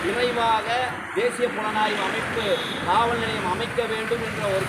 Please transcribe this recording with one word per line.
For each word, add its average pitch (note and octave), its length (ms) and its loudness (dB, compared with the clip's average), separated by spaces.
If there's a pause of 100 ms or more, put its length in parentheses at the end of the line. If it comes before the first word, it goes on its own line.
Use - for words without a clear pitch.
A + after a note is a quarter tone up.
விரைவாக A#3 600 2 (480)
தேசிய A#3+ 340 2
புலனாய்வு G#3 540 0
அமைப்பு A3 540 0 (300)
காவல் A#3 320 4
நிலையம் G#3+ 320 -2
அமைக்க A#3 340 0
வேண்டும் A3 400 -2
என்ற G#3+ 240 -2
ஒரு F#3+ 200 2